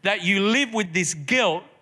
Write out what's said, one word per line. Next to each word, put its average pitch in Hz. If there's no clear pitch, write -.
that 190
you 196
live 226
with 190
this 175
guilt 175